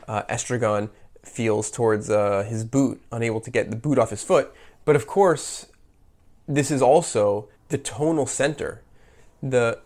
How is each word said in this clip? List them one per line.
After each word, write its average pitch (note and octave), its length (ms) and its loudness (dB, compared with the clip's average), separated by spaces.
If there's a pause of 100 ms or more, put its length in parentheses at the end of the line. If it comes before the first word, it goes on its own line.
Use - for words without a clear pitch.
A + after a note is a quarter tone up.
uh, G#2+ 240 -4
Estragon G#2+ 600 -2 (340)
feels A2 480 -2
towards, G#2+ 360 0
uh, G#2 360 2
his A2+ 180 -6
boot, B2+ 480 0
unable A2+ 300 -4
to A#2+ 100 -14
get A2 220 -2
the A2 40 -6
boot C3 220 0
off A2+ 120 4
his G#2 120 -10
foot. - 320 0 (300)
But, D3+ 100 4
of C3+ 140 0
course, - 580 2 (800)
this C#3+ 240 0
is C3+ 120 2
also A2+ 680 4 (220)
the - 80 -2
tonal D3+ 480 -2
center, - 560 -4 (600)
the B2 440 0